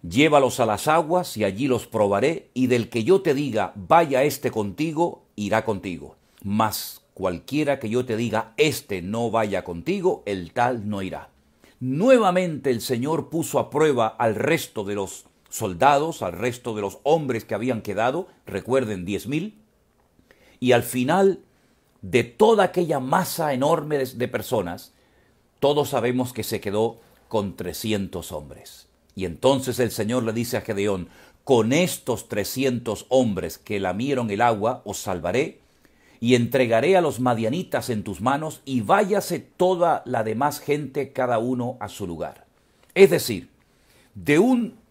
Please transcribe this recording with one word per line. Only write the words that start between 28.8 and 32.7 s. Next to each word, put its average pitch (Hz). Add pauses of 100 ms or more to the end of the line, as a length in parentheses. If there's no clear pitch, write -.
Y 92
entonces 123
el 117
Señor 117
le 113
dice 117
a 107
Gedeón, 98 (340)
"Con 117
estos 147
trescientos 117